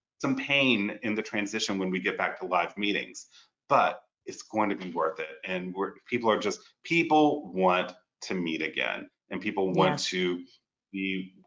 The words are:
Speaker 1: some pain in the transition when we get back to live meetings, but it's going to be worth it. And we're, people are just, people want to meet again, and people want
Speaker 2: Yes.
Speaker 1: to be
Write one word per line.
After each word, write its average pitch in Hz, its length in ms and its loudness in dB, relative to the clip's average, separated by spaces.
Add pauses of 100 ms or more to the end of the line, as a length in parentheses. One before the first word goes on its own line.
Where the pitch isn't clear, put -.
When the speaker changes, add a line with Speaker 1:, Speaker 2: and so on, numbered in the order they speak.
(200)
Speaker 1:
some 135 160 2
pain 127 640 2
in 107 120 0
the 107 80 -2
transition 104 560 -2
when 92 120 0
we 92 100 0
get 95 160 0
back 90 240 -2
to 92 60 -8
live 90 320 0
meetings, 101 480 -4 (420)
but 98 340 4 (220)
it's - 180 -14
going 107 280 -2
to 92 60 -2
be 92 160 -8
worth 80 280 -2
it. 78 240 -8
And 92 300 -6
we're, 95 200 -4 (140)
people 113 220 0
are 101 80 4
just, 98 220 -2 (240)
people 151 680 4
want 90 400 2 (300)
to 104 120 -4
meet 80 280 -2
again, 64 480 -4 (200)
and - 100 -6
people 95 320 0
want - 220 4
Speaker 2:
Yes. - 120 -4
Speaker 1:
to 90 380 -2 (480)
be 95 420 -4 (120)